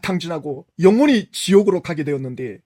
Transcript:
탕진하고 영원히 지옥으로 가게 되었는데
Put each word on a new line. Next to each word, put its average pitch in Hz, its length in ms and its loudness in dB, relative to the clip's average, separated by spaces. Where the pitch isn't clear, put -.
탕진하고 165 640 -6
영원히 226 500 4
지옥으로 190 500 2
가게 156 220 -6
되었는데 127 640 -8